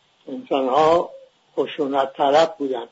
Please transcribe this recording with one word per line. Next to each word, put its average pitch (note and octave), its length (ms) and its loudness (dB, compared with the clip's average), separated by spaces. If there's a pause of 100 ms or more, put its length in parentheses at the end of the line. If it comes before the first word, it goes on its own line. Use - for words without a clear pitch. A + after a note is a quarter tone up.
(280)
انسان‌ها C#3+ 840 0 (480)
خشونت C3+ 600 -4
طلب D#3 420 2
بودند C3 320 -6